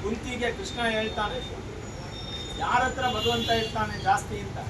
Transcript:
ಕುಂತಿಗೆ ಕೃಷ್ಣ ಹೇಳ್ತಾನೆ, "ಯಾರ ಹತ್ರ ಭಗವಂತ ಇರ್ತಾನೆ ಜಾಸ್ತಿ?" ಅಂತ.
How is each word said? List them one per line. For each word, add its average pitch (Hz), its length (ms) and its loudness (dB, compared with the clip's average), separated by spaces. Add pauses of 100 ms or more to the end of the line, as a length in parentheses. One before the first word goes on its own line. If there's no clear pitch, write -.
ಕುಂತಿಗೆ 233 480 0
ಕೃಷ್ಣ 226 380 -2
ಹೇಳ್ತಾನೆ, 214 460 0 (1200)
"ಯಾರ 247 240 4
ಹತ್ರ 262 180 2
ಭಗವಂತ 233 480 2
ಇರ್ತಾನೆ 220 540 2
ಜಾಸ್ತಿ?" 202 360 2
ಅಂತ. 196 180 -6 (120)